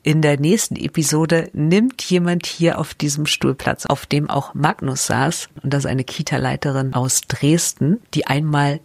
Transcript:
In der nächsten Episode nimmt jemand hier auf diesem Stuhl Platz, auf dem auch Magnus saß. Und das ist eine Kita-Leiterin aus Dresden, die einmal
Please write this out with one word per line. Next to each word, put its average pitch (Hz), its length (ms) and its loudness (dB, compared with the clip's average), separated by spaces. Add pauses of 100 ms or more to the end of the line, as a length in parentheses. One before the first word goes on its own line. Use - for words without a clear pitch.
In 156 200 2
der 147 180 4
nächsten 185 380 2
Episode 160 760 0
nimmt 185 500 2
jemand 175 440 0
hier - 340 0
auf - 140 -6
diesem 147 320 -2
Stuhl 135 280 0
Platz, - 320 -4
auf - 200 -2
dem 147 240 0
auch - 240 -4
Magnus 143 540 -2
saß. 135 420 0 (120)
Und 135 120 -2
das 139 100 0
ist 139 80 -2
eine 131 140 -2
Kita-Leiterin 135 880 -2
aus 131 340 0
Dresden, 160 720 2 (140)
die - 120 0
einmal 143 600 0